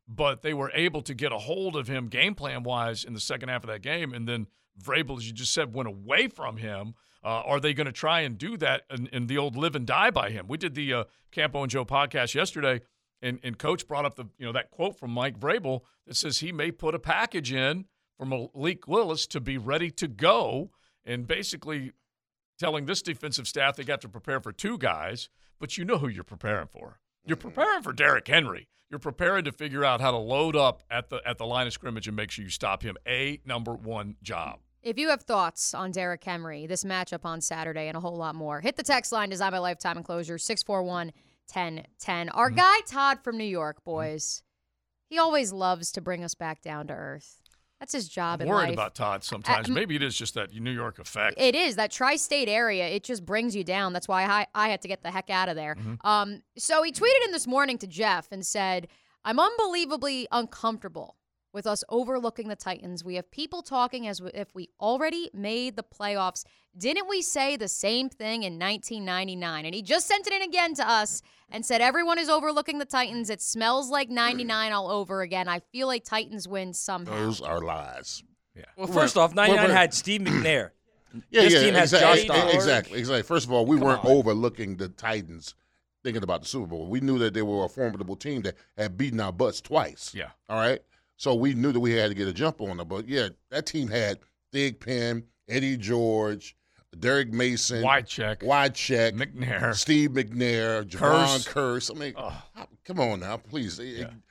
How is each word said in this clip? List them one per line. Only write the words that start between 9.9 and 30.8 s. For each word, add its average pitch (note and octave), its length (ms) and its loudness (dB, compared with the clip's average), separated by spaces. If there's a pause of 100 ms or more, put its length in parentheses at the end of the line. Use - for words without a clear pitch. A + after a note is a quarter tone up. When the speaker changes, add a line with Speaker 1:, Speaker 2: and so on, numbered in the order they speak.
Speaker 1:
by A2+ 200 0
him? G#2+ 180 -8
We C#3 100 -6
did E3 160 -6
the, C#3+ 180 -4
uh, A#2+ 120 0 (260)
Campo D3 320 -2
and C3 80 -4
Joe B2+ 140 -2
podcast C#3 500 0
yesterday, C#3+ 460 0 (420)
and, B2 200 -4
and B2 160 -8
Coach D#3+ 280 -2
brought D3 180 -2
up C#3 120 -4
the, B2+ 80 -12 (140)
you C3+ 80 -12
know, A#2 60 -6
that A#2+ 180 -4
quote F#3 280 -4
from A#2+ 140 -10
Mike B2 260 -2
Vrabel C#3+ 440 -2 (240)
that - 100 -6
says C#3+ 240 0
he F3 120 -6
may D#3+ 200 -2
put D#3+ 220 -2
a E3 40 -2
package E3+ 540 0
in C#3+ 340 0 (320)
for C3+ 80 -8
Malik C3+ 600 -4
Willis E3+ 400 2
to C#3+ 120 -6
be C3+ 160 -6
ready C#3+ 360 -2
to - 160 -4
go, D3+ 640 2 (320)
and A#2+ 220 -8
basically D3 640 -6 (680)
telling D3+ 280 -2
this - 160 -2
defensive C#3+ 460 -6
staff C#3 280 0
they C#3 80 -10
got C#3 160 -4
to A#2 80 -18
prepare A#2 320 -6
for A2 120 -12
two A3+ 260 -6
guys, F#2+ 500 -2 (320)
but - 180 -8
you F3 60 -6
know G3+ 140 2
who C#3 100 -2
you're F#2+ 160 -8
preparing G2+ 420 -6
for. - 320 -20 (260)
You're D#3+ 120 -2
Speaker 2:
Mm-hmm. - 120 -12
Speaker 1:
preparing F4 340 0
for D#3 100 -8
Derrick C#3 360 4
Henry. C3+ 400 2 (220)
You're D3 80 -10
preparing F3 480 0
to C3+ 60 -6
figure C#3+ 340 -4
out B2 160 2
how C3+ 80 4
to A#2+ 80 0
load C3+ 360 0
up C3+ 360 4